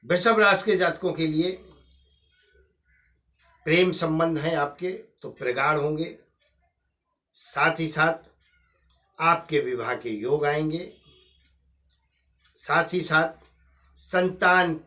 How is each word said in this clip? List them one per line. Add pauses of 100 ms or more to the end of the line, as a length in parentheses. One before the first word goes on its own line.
वृषभ
राशि
के
जातकों
के
लिए (2250)
प्रेम
संबंध
हैं
आपके (320)
तो
प्रगाढ़
होंगे, (1200)
साथ
ही
साथ (880)
आपके
विवाह
के
योग
आएंगे, (1800)
साथ
ही
साथ (480)
संतान